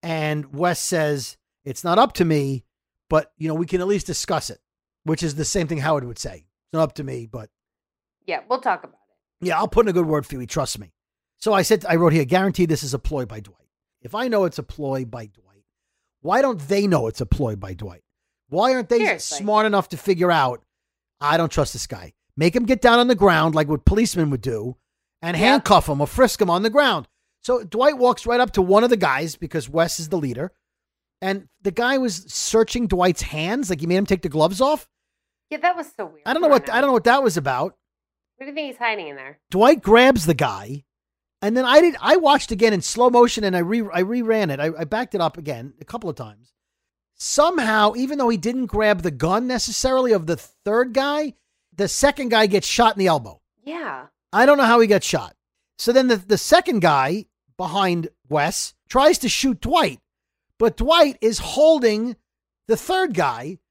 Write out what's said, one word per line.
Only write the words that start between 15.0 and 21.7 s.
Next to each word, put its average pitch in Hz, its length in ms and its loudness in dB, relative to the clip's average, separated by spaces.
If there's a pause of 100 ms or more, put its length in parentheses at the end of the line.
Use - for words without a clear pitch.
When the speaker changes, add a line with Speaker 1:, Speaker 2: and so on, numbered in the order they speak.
Speaker 1:
by 113 220 -14
Dwight, - 380 -20 (560)
why 185 220 0
don't 240 260 -2
they 202 180 0
know 139 220 0
it's - 120 -10
a 120 60 -4
ploy 110 300 -6
by 92 180 -14
Dwight? 92 280 -16 (460)
Why 214 260 0
aren't 240 140 -6
they 240 120 2
Speaker 2:
Seriously. 175 380 -4
Speaker 1:
smart 214 280 0
enough 202 220 0
to 170 80 -12
figure 180 340 0
out, 135 320 0 (580)
"I 147 160 0
don't 165 140 0
trust - 220 -2